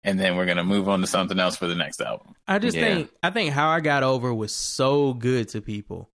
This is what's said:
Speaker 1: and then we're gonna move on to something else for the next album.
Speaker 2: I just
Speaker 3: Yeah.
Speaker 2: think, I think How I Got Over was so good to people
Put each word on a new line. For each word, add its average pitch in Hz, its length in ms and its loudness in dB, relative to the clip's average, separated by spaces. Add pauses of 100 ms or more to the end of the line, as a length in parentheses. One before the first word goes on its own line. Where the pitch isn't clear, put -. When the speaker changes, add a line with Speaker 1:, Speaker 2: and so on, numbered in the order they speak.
Speaker 1:
and 98 140 0
then 95 200 2
we're 92 80 2
gonna 87 180 2
move 98 240 2
on 98 140 4
to 92 40 0
something 92 320 0
else 90 180 2
for 90 100 -4
the 87 80 0
next 82 260 -4
album. - 340 -8 (140)
Speaker 2:
I 196 100 2
just 185 200 -2
Speaker 3:
Yeah. 160 60 2 (100)
Speaker 2:
think, 165 160 -4 (120)
I 175 60 0
think 180 240 -2
How 147 160 2
I 160 120 2
Got 143 240 2
Over 127 280 0
was 110 220 -4
so 139 580 0
good 123 380 0
to 110 100 -6
people 101 560 -10